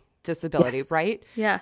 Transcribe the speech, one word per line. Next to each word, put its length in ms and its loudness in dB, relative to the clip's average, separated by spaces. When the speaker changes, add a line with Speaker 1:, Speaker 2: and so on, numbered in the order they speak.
Speaker 1:
disability, 560 0
Speaker 2:
Yes. 120 -4
Speaker 1:
right? 320 0
Speaker 3:
Yeah. 280 0